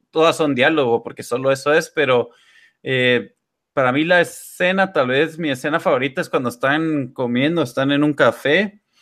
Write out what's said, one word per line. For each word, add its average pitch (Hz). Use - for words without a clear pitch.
todas 160
son 147
diálogo 123
porque 131
solo 131
eso 139
es, 165
pero, 127
eh, 127
para 127
mí 143
la 175
escena, 190
tal 135
vez 156
mi 160
escena 147
favorita 139
es -
cuando 135
están 143
comiendo, 135
están 135
en 143
un 151
café 147